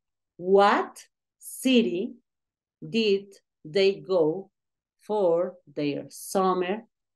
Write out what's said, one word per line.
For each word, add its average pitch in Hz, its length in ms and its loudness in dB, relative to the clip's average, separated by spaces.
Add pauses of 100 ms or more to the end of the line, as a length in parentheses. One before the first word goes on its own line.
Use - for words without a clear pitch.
(380)
What 202 600 2 (400)
city 233 800 0 (640)
did 202 480 -2 (340)
they 190 380 0
go 170 500 -2 (480)
for 185 580 -2 (140)
their 143 380 -6
summer 185 800 -2 (280)